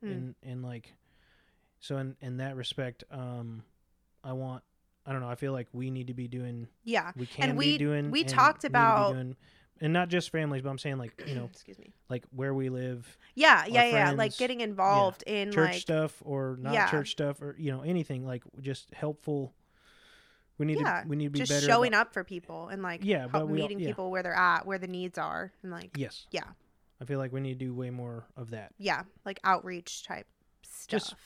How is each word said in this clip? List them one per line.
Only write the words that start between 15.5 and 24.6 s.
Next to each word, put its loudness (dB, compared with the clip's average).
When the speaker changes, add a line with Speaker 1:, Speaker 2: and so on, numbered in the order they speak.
Speaker 2:
church 4
Speaker 1:
like, -2
Speaker 2:
stuff 0
or -4
not 0
Speaker 1:
Yeah. 4
Speaker 2:
church 0
stuff, -2
or, -10
you -2
know, -6
anything, -2
like, -6
just -8
helpful. -4
We 0
need 2
Speaker 1:
Yeah, 0
Speaker 2:
to, -8
we -2
need 0
to -2
be -2
Speaker 1:
just 0
Speaker 2:
better 4
Speaker 1:
showing 8
Speaker 2:
about 4
Speaker 1:
up -20
for -4
people -12
and, -8
like, -6
Speaker 2:
Yeah, 4
Speaker 1:
help -6
Speaker 2:
but 0
we 0
all, 2
Speaker 1:
meeting -4
Speaker 2:
yeah. -2
Speaker 1:
people -4
where -2
they're -4
at, 4